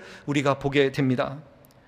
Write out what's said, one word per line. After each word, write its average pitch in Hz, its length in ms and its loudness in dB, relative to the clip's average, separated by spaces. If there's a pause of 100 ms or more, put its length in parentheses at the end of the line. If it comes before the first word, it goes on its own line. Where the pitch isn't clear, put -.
(280)
우리가 139 320 0
보게 139 320 2
됩니다. 139 480 -2 (480)